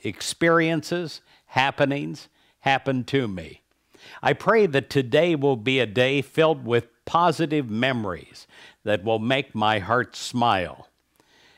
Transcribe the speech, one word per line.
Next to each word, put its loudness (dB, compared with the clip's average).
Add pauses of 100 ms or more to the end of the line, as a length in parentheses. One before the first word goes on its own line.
experiences, -2 (260)
happenings -2 (320)
happen 0
to 0
me. -10 (600)
I 4
pray 2
that 0
today 2
will 0
be 0
a 0
day 0
filled 0
with 0 (160)
positive 0
memories -4 (380)
that 0
will 0
make -2
my 0
heart -2
smile. -2 (680)